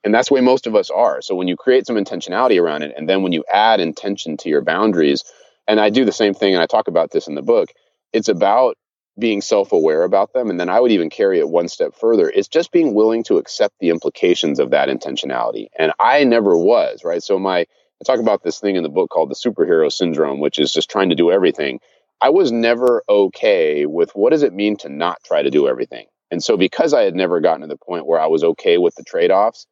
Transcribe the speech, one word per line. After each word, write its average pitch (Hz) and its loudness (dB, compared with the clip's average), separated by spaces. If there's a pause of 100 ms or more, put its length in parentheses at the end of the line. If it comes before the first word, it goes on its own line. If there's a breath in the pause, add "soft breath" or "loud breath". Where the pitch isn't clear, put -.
And 104 0
that's 120 2
the 143 4
way 131 2
most 127 2
of 113 -4
us 98 0
are. 85 0
So 95 -6
when 90 -2
you 90 -4
create - 2
some 117 -2
intentionality 104 0
around 76 -2
it, 71 -10
and 78 -8
then 95 0
when 92 -2
you 78 -2
add 107 4
intention 85 -6
to - -10
your 73 2
boundaries, 82 0 (440 soft breath)
and 107 2
I 107 4
do 120 2
the 104 2
same 101 0
thing, 98 0
and 85 2
I - 2
talk 110 0
about 82 -2
this - -4
in 73 -8
the 71 -8
book, 80 0 (440)
it's 110 -2
about 104 2 (420)
being 107 -2
self-aware 85 0
about 98 0
them. 123 -2
And 87 -4
then 87 -4
I 101 2
would 123 4
even 85 0
carry 98 0
it 73 0
one 87 0
step - -4
further. 110 2
It's 101 -2
just 170 -2
being 156 2
willing 113 2
to 98 0
accept - -4
the 87 0
implications 82 0
of 67 0
that 69 2
intentionality. 64 -6 (100)
And 80 0
I 131 4
never 110 4
was, 85 0
right? 85 -4
So 95 -2
my, 95 -2
I - -10
talk 127 2
about 110 0
this - -6
thing 101 -2
in 87 0
the 78 -4
book 82 -2
called 78 0
the 67 -8
superhero 82 0
syndrome, 76 -2
which 73 -2
is 73 0
just 76 -2
trying 98 0
to 80 2
do 85 2
everything. 76 0 (420)
I 131 4
was 160 2
never 117 0
okay 92 2
with 82 -2
what 107 2
does 156 2
it 123 0
mean 101 -2
to 78 -16
not 82 -6
try 78 -2
to 69 0
do 71 2
everything. 62 -6 (240)
And 87 -6
so 110 0
because 143 0
I 117 2
had 95 0
never 87 0
gotten 78 0
to 78 -16
the 73 -10
point 85 -10
where 82 2
I 78 0
was 80 0
okay 85 2
with 87 0
the - -20
trade-offs 95 0